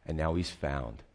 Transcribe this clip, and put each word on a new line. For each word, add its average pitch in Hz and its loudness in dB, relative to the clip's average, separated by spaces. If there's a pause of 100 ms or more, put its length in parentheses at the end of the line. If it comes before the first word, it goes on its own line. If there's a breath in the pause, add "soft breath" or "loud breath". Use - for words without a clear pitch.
and 82 -2
now 80 4
he's 87 2
found." 67 -2 (120)